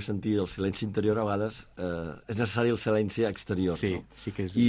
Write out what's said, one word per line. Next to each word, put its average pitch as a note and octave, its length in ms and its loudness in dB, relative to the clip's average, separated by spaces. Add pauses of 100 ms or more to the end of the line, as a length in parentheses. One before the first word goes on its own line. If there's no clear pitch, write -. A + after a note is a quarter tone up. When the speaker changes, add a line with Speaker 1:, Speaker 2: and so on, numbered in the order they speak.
Speaker 1:
sentir G#2+ 340 0
el F#2 80 0
silenci G2 380 -2
interior G#2 340 2
a A2 80 0
vegades, G#2 300 -2 (180)
eh, E2+ 380 -4 (160)
és G#2+ 80 -4
necessari A#2+ 340 2
el A2+ 80 0
silenci A2 480 2
exterior, F#2 540 0
Speaker 2:
Sí, G#2 160 2
Speaker 1:
no? - 80 -12 (100)
Speaker 2:
sí - 160 -8
que G2+ 160 -4
és F#2 80 -10
Speaker 1:
I A#2+ 140 6